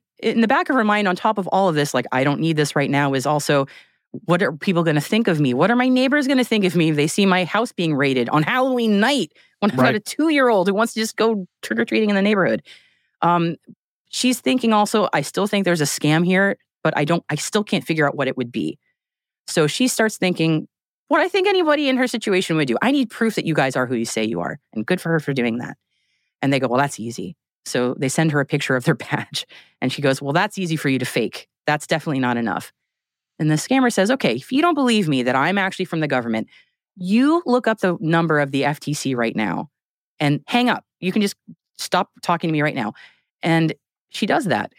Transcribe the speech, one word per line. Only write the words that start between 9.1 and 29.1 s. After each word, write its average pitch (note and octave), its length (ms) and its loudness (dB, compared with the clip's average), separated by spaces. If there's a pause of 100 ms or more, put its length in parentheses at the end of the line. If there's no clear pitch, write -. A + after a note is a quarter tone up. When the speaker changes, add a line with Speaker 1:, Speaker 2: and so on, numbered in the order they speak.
Speaker 1:
when G3+ 100 2
I've - 80 -4
got B3+ 60 4
Speaker 2:
Right. A#3 100 4
Speaker 1:
a G#3+ 60 -2
two-year-old B3+ 680 2
who G3 60 0
wants A3+ 200 0
to A3 60 -4
just A3 160 -4
go G#3+ 300 0 (160)
trick-or-treating A3+ 480 0
in G3+ 60 2
the G3 60 2
neighborhood?" F#3+ 400 2 (600)
Um, E3+ 340 2 (520)
she's B3 320 -2
thinking B3 320 0
also, G#3 400 2
"I D3 100 0
still F#3+ 240 -2
think G3+ 180 0
there's E3+ 160 2
a D3 40 2
scam D3+ 400 0
here, F#3 320 2 (280)
but D#3+ 120 0
I D3 80 0
don't, E3+ 240 -2
I D3 80 -4
still - 280 -2
can't - 200 -2
figure D#3 220 0
out C#3 100 -2
what C3+ 120 -2
it C3+ 80 -6
would A#2+ 160 -6
be." - 260 -4 (720)
So D#3 180 2
she B3+ 220 0
starts A3 300 0
thinking, E3 500 0 (400)
what D4+ 120 4
I F4 80 2
think F#4+ 200 0
anybody D4+ 400 2
in C4 80 2
her B3+ 100 0
situation G3 500 -2
would D3 120 0
do, A2+ 120 0
"I A#3 120 2
need C#4 180 0
proof A3+ 240 -2
that - 100 -4
you D#3+ 100 -2
guys C3+ 200 0
are B2+ 120 0
who B2 100 -2
you A2+ 80 -2
say A2 200 -4
you A2 160 -4
are." D#2+ 200 -6 (120)
And G#2+ 140 -6
good F#3 140 -2
for E3+ 100 -6
her E3 100 2
for C#3+ 140 -4
doing A#2+ 240 -2
that. - 180 -10 (640)
And C3+ 120 0
they C#3 80 2
go, B2+ 80 -2
"Well, A#2+ 120 2
that's C#3+ 200 -2
easy." A#2 360 -10 (280)
So B2 320 -2
they C#3 120 -2
send D#3+ 240 0
her D3 80 2
a C3+ 40 0
picture C#3+ 320 -2
of B2 80 -2
their D#3+ 100 2
<laughs> - 120 -10
badge. - 400 -8 (340)